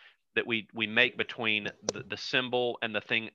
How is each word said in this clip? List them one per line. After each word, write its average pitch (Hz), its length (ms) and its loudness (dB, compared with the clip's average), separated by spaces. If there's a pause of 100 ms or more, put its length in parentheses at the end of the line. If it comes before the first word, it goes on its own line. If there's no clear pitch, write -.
(360)
that 107 100 2
we, 110 280 -2
we 110 120 0
make 120 320 4
between 107 520 0 (240)
the, 104 160 -8
the - 80 -6
symbol 123 640 0
and 113 120 -2
the 104 60 2
thing 113 360 -2